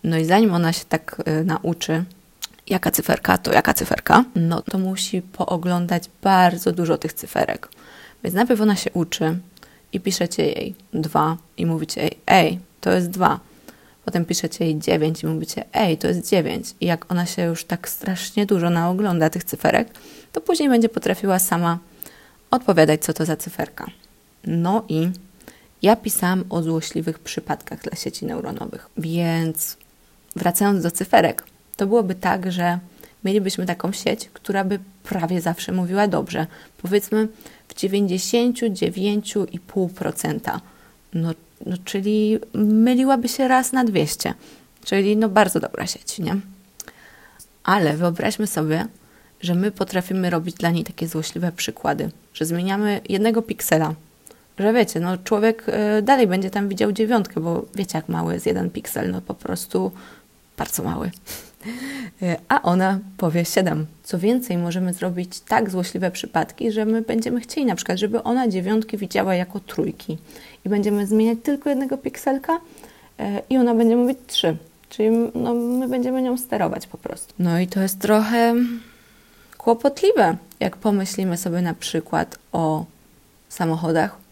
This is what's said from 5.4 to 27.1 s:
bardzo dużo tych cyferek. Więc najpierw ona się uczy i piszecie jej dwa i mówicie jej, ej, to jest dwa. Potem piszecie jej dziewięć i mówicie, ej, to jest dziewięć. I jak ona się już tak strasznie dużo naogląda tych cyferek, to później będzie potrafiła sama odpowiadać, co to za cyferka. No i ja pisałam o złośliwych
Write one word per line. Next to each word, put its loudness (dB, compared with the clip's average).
bardzo 6
dużo 2
tych -4
cyferek. -4
Więc -2
najpierw 4
ona 6
się -4
uczy 0
i -2
piszecie 0
jej -4
dwa 0
i -2
mówicie -2
jej, -4
ej, 4
to 2
jest 2
dwa. 0
Potem -2
piszecie -4
jej 0
dziewięć 0
i -4
mówicie, -4
ej, 2
to 0
jest -2
dziewięć. 0
I 0
jak -2
ona 0
się -4
już -2
tak -6
strasznie -2
dużo 2
naogląda 2
tych -6
cyferek, -2
to -4
później 0
będzie 6
potrafiła 0
sama 0
odpowiadać, 4
co -2
to -2
za -2
cyferka. -8
No 0
i 0
ja 8
pisałam -2
o -2
złośliwych -2